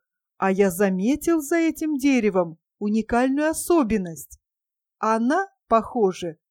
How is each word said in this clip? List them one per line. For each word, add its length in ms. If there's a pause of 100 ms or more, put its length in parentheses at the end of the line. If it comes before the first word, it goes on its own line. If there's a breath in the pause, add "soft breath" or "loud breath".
(360)
а 140
я 200
заметил 720
за 160
этим 420
деревом 600 (200)
уникальную 720
особенность. 920 (580)
Она, 500 (200)
похоже, 680 (120)